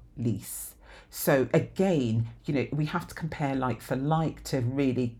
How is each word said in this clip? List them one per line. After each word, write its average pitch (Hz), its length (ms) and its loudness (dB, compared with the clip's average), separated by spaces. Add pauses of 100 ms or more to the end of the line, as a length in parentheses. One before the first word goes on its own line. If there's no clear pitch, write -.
(180)
lease. - 580 -4 (340)
So 135 440 2
again, 135 760 2 (180)
you 156 80 -2
know, 120 180 0
we 151 140 0
have 160 220 -4
to - 80 -14
compare 151 400 -2
like 127 260 -2
for - 140 -2
like 156 500 0
to 143 140 0
really 127 600 0